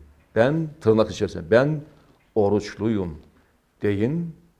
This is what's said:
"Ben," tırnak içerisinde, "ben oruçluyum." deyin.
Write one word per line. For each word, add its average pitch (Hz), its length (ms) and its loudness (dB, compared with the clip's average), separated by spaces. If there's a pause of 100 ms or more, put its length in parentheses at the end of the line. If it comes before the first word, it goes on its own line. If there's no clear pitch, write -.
(340)
"Ben," 151 340 2 (120)
tırnak 110 300 2
içerisinde, 87 400 -6
"ben 143 300 2 (540)
oruçluyum." 101 840 0 (640)
deyin. 135 520 -2 (260)